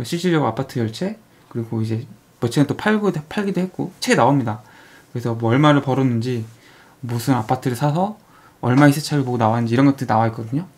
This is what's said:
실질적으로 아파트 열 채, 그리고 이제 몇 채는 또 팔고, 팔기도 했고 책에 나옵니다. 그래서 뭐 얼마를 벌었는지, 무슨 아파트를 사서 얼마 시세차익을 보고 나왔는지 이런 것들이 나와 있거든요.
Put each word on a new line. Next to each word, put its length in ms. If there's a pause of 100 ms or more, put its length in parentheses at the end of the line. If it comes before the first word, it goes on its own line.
실질적으로 460
아파트 300
열 120
채, 280 (320)
그리고 320
이제 240 (340)
몇 100
채는 160
또 120
팔고, 340 (160)
팔기도 320
했고 400
책에 160
나옵니다. 460 (500)
그래서 220
뭐 160
얼마를 320
벌었는지, 640 (540)
무슨 340
아파트를 420
사서 400 (460)
얼마 280
시세차익을 360
보고 100
나왔는지 380
이런 100
것들이 220
나와 220
있거든요. 380 (120)